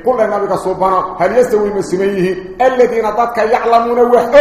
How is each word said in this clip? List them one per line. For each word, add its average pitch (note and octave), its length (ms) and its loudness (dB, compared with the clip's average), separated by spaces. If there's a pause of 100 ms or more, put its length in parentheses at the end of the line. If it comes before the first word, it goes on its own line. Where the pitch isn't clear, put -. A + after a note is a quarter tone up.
"Qul B3 140 0
lin G#3+ 120 0
nabika G3 280 -2
subhanahu, F#3 640 -2
hal F#3 180 0
yastawi A3 380 2
ma F#3+ 60 -2
siman F#3+ 260 -2
yihiin F#3+ 300 -2 (220)
alladhiina A#3 520 0
dadka A#3 320 -2
yaclamuuna A#3 600 2
wax A#3+ 220 2 (160)